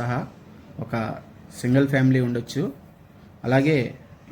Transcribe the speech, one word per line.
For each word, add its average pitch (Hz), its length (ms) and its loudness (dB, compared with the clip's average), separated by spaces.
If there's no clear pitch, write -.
సహా 120 180 -2
ఒక - 80 -10
సింగిల్ 135 340 4
ఫ్యామిలీ 131 340 4
ఉండొచ్చు. 120 360 -4
అలాగే 139 280 4